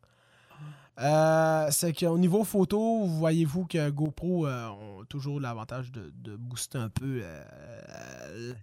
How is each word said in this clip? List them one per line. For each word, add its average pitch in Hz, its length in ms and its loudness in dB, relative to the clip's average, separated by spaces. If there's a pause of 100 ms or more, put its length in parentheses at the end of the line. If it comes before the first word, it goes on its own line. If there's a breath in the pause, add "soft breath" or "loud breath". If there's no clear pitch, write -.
(1000 loud breath)
Euh, 156 720 4
c'est 165 220 2
qu'au 170 260 2
niveau 185 240 6
photo, 214 600 2
voyez-vous 160 640 2
que 151 240 0
GoPro, 156 560 0
euh, 123 220 -4
ont 101 360 -12
toujours 143 340 -6
l'avantage 123 540 -8
de, 98 220 -12
de 110 220 -12
booster 120 420 -8
un 113 100 -4
peu, 127 340 -4
euh, 76 1300 -14 (100)